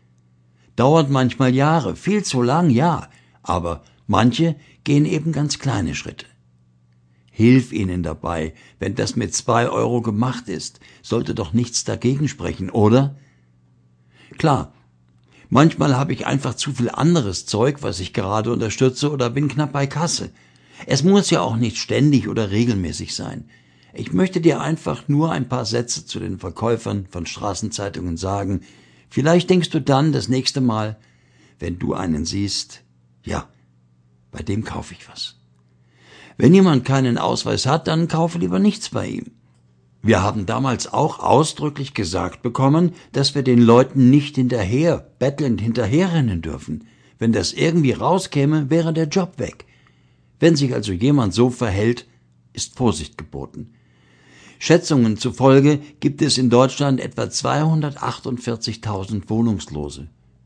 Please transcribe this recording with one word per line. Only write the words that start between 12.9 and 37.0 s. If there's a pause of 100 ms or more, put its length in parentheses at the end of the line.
Klar, (760)
manchmal
habe
ich
einfach
zu
viel
anderes
Zeug,
was
ich
gerade
unterstütze,
oder
bin
knapp
bei
Kasse. (580)
Es
muss
ja
auch
nicht
ständig
oder
regelmäßig
sein. (480)
Ich
möchte
dir
einfach
nur
ein
paar
Sätze
zu
den
Verkäufern
von
Straßenzeitungen
sagen. (480)
Vielleicht
denkst
du
dann
das
nächste
Mal, (640)
wenn
du
einen
siehst, (420)
„Ja, (840)
bei
dem
kaufe
ich
was.“ (1000)
Wenn
jemand
keinen